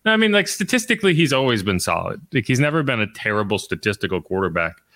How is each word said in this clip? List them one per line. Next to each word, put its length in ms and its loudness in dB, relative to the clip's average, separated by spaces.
No, 80 4
I 40 2
mean, 140 2
like, 160 2
statistically, 680 0
he's 200 2
always 280 2
been 180 0
solid. 420 -4
Like, 120 0
he's 140 2
never 240 0
been 180 -2
a 140 -2
terrible 440 0
statistical 600 -4
quarterback. 540 -2